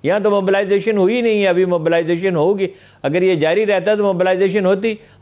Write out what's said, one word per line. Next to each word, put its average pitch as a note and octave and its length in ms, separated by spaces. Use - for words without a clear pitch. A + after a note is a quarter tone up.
यहाँ G3 180
तो G#3 80
मोबिलाइजेशन G3+ 680
हुई A3 240
नहीं G#3+ 180
है, G3 60
अभी F#3 200
मोबिलाइजेशन E3+ 680
होगी। F#3+ 340
अगर D#3 180
ये F#3+ 140
जारी E3 280
रहता G3+ 320
तो G#3 60
मोबिलाइजेशन F#3 640
होती। G#3 320